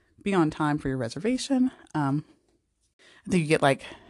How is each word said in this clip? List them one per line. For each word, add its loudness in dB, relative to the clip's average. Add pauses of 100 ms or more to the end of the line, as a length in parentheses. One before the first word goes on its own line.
(220)
be -2
on 4
time -2
for -6
your -4
reservation. -2 (240)
Um, 0 (1000)
I -8
think 4
you -2
get, 4
like, 2 (260)